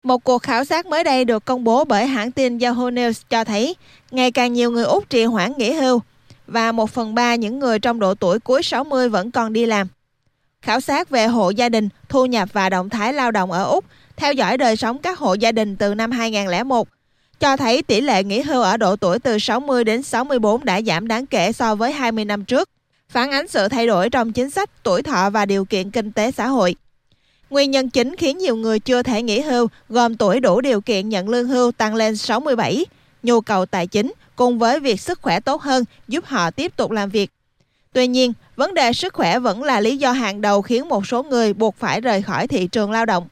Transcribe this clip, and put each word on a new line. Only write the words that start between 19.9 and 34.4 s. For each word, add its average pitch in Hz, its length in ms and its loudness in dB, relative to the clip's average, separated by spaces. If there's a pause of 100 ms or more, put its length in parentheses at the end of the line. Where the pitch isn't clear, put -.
sáu 240 220 -2
mươi 277 140 0
bốn 220 260 2
đã 202 160 0
giảm 208 260 -2
đáng 226 180 -2
kể 208 260 0
so 226 240 0
với 226 160 -2
hai 269 200 -2
mươi 220 140 -4
năm 208 200 -6
trước, 294 240 0 (400)
phản 254 220 -2
ánh 294 160 -2
sự 220 200 0
thay 233 200 0
đổi 202 220 2
trong 233 240 0
chính 254 160 -2
sách, - 340 -6
tuổi 190 200 0
thọ 202 260 0
và 208 160 2
điều 196 200 0
kiện 196 260 -4
kinh 214 200 -4
tế 226 200 0
xã 226 160 -4
hội. 220 280 2 (760)
Nguyên 277 220 2
nhân 262 180 0
chính 262 260 0
khiến 330 220 -2
nhiều 339 180 0
người 220 240 0
chưa 247 240 0
thể 240 180 0
nghỉ 226 200 0
hưu 247 260 0 (220)
gồm 233 280 2
tuổi 208 220 2
đủ 233 220 4
điều 247 200 0
kiện 214 280 -2
nhận 202 200 -2
lương 240 180 0
hưu 247 240 2
tăng 220 240 -2
lên 220 220 0
sáu 220 220 -2
mươi 285 160 0
bảy, 208 300 0 (380)
nhu 233 180 4
cầu 190 240 0
tài 180 220 -4
chính 214 260 -2 (220)
cùng 247 240 2